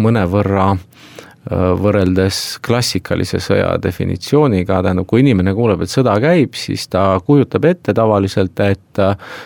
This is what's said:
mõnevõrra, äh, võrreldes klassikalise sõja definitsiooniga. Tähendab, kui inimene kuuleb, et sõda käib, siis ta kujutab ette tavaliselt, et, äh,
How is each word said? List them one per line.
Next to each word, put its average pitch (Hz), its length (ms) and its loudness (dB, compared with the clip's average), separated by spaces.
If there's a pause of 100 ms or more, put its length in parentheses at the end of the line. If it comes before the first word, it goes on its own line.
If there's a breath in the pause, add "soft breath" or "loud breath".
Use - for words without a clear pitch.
mõnevõrra, 98 720 2
äh, - 840 -8 (180)
võrreldes 95 880 0
klassikalise 92 720 -2
sõja 92 460 0
definitsiooniga. 92 1000 0
Tähendab, 92 240 -2
kui 113 140 2
inimene 98 340 2
kuuleb, 101 280 0
et - 100 -6
sõda 120 280 2
käib, 156 340 2
siis - 340 -10
ta 95 320 0
kujutab 131 440 2
ette 165 300 0
tavaliselt, 101 640 0
et, 98 380 -4
äh, 98 180 2 (300 loud breath)